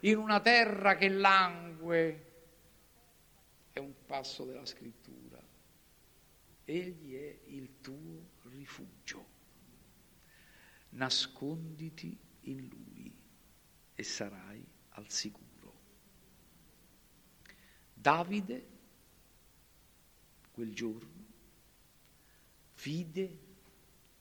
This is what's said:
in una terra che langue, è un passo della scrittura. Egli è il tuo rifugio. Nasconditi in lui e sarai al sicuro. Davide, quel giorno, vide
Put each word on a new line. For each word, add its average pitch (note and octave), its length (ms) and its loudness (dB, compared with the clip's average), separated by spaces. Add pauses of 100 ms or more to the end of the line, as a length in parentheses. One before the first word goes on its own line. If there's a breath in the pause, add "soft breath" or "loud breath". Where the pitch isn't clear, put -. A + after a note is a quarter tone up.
in G#3+ 160 8
una G#3+ 240 4
terra G#3 560 8
che G3 120 6
langue, E3+ 1200 4 (1400)
è - 80 -8
un C#3 140 -10 (140)
passo C3+ 380 -8
della B2+ 200 -12
scrittura. B1+ 760 -16 (1200)
Egli D#3+ 480 -6
è D3 240 -12 (100)
il C3+ 340 -16
tuo D#3+ 460 -16 (160)
rifugio. - 840 -16 (1600 soft breath)
Nasconditi D#3 1300 -6 (260)
in C3+ 260 -10
lui - 460 -18 (800)
e - 80 -8
sarai G2+ 600 -10 (260)
al - 200 -18
sicuro. - 680 -10 (2000 soft breath)
Davide, F#3 720 0 (1900)
quel A2+ 200 -8
giorno, A#2 520 -8 (1600 soft breath)
vide E3 560 -4 (840)